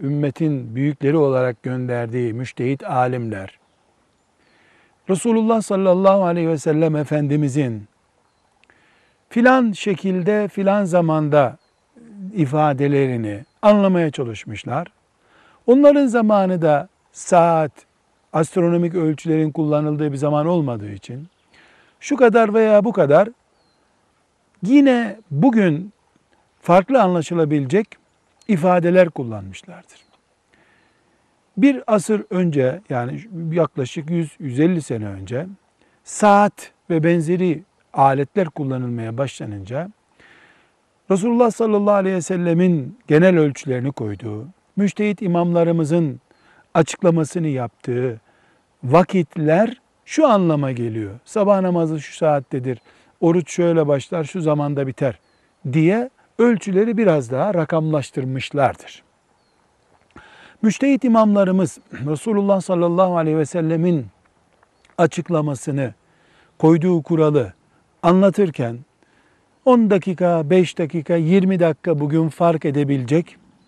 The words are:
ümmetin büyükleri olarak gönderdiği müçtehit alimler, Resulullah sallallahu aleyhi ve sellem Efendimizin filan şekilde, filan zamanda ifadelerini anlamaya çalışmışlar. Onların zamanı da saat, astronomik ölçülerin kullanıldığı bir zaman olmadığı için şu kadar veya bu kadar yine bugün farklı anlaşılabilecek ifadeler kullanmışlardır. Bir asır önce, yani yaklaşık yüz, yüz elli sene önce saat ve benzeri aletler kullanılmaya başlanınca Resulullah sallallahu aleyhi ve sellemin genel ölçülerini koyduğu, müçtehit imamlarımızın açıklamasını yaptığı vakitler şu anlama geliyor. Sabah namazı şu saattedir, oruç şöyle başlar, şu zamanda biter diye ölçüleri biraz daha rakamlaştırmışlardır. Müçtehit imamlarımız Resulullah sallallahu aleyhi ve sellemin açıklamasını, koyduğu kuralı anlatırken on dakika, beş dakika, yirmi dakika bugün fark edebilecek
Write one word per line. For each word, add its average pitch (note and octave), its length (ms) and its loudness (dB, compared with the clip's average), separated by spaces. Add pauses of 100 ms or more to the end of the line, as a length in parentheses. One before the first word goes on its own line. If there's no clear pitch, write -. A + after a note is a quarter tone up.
ümmetin C#3+ 720 -4
büyükleri C#3+ 420 -2
olarak C3 460 0
gönderdiği B2 720 -6
müçtehit B2+ 520 -6
alimler, B2+ 720 -4 (1500)
Resulullah A3 520 0
sallallahu F#3+ 600 2
aleyhi E3+ 240 -2
ve D#3+ 100 -2
sellem D#3 380 0
Efendimizin C#3+ 920 -2 (1400)
filan B3 440 2
şekilde, F#3+ 760 -2
filan G3 360 0
zamanda D#3 720 2 (800)
ifadelerini C#3 1080 -2 (180)
anlamaya F#3+ 480 2
çalışmışlar. A#2+ 760 -8 (800)
Onların C#4+ 400 6
zamanı G#3 560 2
da D3+ 260 2 (240)
saat, E3 600 2 (600)
astronomik E3+ 600 0
ölçülerin D#3 560 -2
kullanıldığı D3+ 640 -2
bir C#3 40 -6
zaman D3 300 -2
olmadığı B2 460 -4
için B2 360 -16 (720)
şu - 160 -6
kadar A3+ 380 4
veya G#3+ 300 4
bu A#3 80 -2
kadar F3 360 4 (1300)
yine A#3+ 540 4 (140)
bugün F#3 640 2 (680)
farklı G3 420 4
anlaşılabilecek E3 840 0 (640)
ifadeler F3+ 640 4
kullanmışlardır. G2+ 960 -14 (1500)
Bir B3+ 300 2
asır G#3+ 440 0
önce, E3 580 0
yani C3 320 -6 (320)
yaklaşık D3+ 580 -4
yüz, E3 280 -4
yüz C3+ 220 -6
elli E3+ 220 0
sene A2 240 -8
önce G2 400 -10 (580)
saat - 680 2 (180)
ve D#3+ 140 0
benzeri E3+ 580 0 (300)
aletler C#3 540 0
kullanılmaya B2 720 -8
başlanınca A#2 720 -10 (1200)
Resulullah A#3 400 2
sallallahu G#3 440 0
aleyhi F#3+ 220 0
ve F3 60 -4
sellemin F3 760 0 (100)
genel E3+ 300 6
ölçülerini C#3 540 -2
koyduğu, G#2+ 540 -10 (300)
müçtehit G#3 460 -2
imamlarımızın E3+ 1000 0 (540)
açıklamasını E3 760 0
yaptığı B2 720 -6 (640)
vakitler F3 960 0 (240)
şu D#4 240 0
anlama D#3 440 2
geliyor. A2+ 380 -6 (140)
Sabah G3+ 360 0
namazı E3+ 400 -2
şu - 160 -16
saattedir, C3+ 640 -2 (420)
oruç E3+ 320 0
şöyle E3 360 0
başlar, D3 360 -2
şu F3+ 160 -8
zamanda D3 460 -2
biter C3 320 -4 (540)
diye F#3+ 380 0 (280)
ölçüleri A3 580 0
biraz D#3+ 340 2
daha D#3+ 240 -2
rakamlaştırmışlardır. C#3+ 1500 -2 (1600)
Müçtehit C4 420 2
imamlarımız G3+ 720 2 (280)
Resulullah G3 540 -2
sallallahu F3 560 0
aleyhi D#3+ 220 0
ve D3+ 80 0
sellemin E3 600 -2 (920)
açıklamasını, D3+ 960 -2 (640)
koyduğu E3 440 4
kuralı D3+ 500 0 (500)
anlatırken F3 760 0 (840)
on A#3 260 4
dakika, E3+ 600 0
beş F#3 280 2
dakika, E3+ 380 -4
yirmi F3+ 440 2
dakika D#3+ 400 0
bugün D#3 280 0
fark E3+ 360 0
edebilecek C#3+ 720 -2 (320)